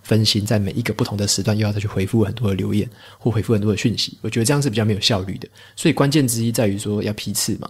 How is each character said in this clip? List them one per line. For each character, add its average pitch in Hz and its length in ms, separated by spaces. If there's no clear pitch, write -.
分 113 240
心， 104 180
在 110 140
每 101 140
一 98 100
个 113 100
不 117 120
同 113 120
的 101 120
时 101 160
段 104 120
又 107 100
要 107 60
再 104 80
去 101 80
回 95 200
复 113 160
很 101 100
多 117 160
的 98 60
留 101 180
言 104 160
或 - 100
回 113 100
复 117 140
很 104 80
多 107 80
的 101 80
讯 107 180
息， - 260
我 113 80
觉 117 100
得 113 60
这 127 60
样 143 80
是 139 80
比 107 80
较 113 80
没 107 100
有 98 60
效 107 220
率 92 160
的。 - 100
所 - 120
以 151 60
关 139 160
键 147 180
之 113 160
一 117 80
在 117 140
于 101 100
说 104 280
要 104 100
批 - 180
次 101 260
嘛， - 120